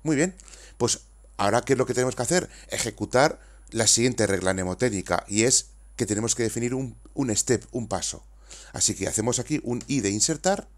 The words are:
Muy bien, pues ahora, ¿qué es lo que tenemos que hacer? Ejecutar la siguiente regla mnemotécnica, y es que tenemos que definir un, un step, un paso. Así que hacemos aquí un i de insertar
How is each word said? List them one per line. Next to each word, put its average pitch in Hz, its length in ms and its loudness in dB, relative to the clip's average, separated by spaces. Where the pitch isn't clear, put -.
Muy 156 140 0
bien, 175 180 2
pues - 240 0
ahora, 101 240 2
¿qué 131 120 2
es 123 40 4
lo 127 80 2
que 120 80 -4
tenemos 127 220 0
que 123 80 -4
hacer? 175 260 0
Ejecutar 120 680 0
la 110 160 0
siguiente 113 400 4
regla 95 280 0
mnemotécnica, 92 760 -2
y 104 160 2
es - 240 2
que - 100 -2
tenemos 110 300 -2
que 117 80 -2
definir 120 300 -2
un, 127 220 -6
un 120 220 -2
step, - 360 0
un 117 160 -6
paso. - 360 -6
Así - 240 0
que 95 120 -2
hacemos 120 320 0
aquí 147 240 -2
un 120 240 -4
i 143 120 0
de 98 100 2
insertar 160 580 0